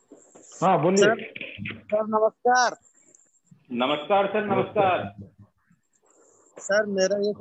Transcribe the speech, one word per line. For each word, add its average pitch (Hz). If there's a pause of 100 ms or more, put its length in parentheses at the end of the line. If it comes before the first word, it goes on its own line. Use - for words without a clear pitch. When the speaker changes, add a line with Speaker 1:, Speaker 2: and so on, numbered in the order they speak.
(640)
Speaker 1:
हाँ, 160
बोलिए। 196
Speaker 2:
सर, 220 (480)
सर, 214
नमस्कार। 220 (960)
Speaker 3:
नमस्कार 147
सर, 208
नमस्कार। 190 (1400)
Speaker 2:
सर, 208
मेरा 202
एक 202